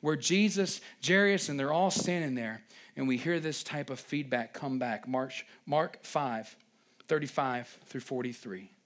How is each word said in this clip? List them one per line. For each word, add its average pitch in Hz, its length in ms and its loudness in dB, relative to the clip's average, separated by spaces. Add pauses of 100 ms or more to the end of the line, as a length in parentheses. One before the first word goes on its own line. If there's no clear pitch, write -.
where 151 160 2
Jesus, 196 640 2 (240)
Jairus, 196 440 4
and 143 100 -2
they're 139 140 2
all 180 180 4
standing 170 440 0
there, 110 280 -4 (340)
and 135 120 0
we 127 80 2
hear 160 240 0
this 151 220 -4
type 143 260 -6
of 131 100 -6
feedback 131 540 -2
come 135 260 -4
back. 120 300 -2
March, 131 380 -4 (180)
Mark - 400 0
five, 120 500 -2 (540)
thirty-five 135 580 0 (200)
through 127 160 -8
forty-three. 120 680 -6 (160)